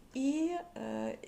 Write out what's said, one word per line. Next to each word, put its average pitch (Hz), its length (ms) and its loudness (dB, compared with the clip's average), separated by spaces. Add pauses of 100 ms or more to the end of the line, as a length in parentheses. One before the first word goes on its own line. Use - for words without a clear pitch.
(140)
і, 294 360 4 (260)
е, 220 520 -2